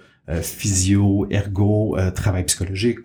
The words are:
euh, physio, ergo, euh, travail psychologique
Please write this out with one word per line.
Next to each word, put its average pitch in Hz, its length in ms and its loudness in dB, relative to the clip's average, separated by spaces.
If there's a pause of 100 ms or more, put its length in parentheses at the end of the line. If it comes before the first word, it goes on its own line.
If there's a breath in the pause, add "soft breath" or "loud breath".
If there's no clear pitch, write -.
(300 loud breath)
euh, 82 120 -2
physio, 101 880 2
ergo, 101 680 0
euh, 92 140 0
travail 92 340 -2
psychologique 95 600 -2